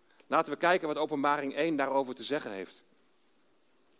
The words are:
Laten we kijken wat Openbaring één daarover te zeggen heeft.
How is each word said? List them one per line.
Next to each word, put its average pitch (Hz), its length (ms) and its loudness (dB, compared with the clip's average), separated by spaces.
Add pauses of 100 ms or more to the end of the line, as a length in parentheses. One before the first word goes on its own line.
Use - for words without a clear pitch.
(260)
Laten 147 260 2
we 139 60 -6
kijken 175 300 2
wat 147 80 -2
Openbaring 143 580 0
één 156 220 0
daarover 135 380 0
te 117 100 -12
zeggen 131 280 -4
heeft. 95 300 -10 (1160)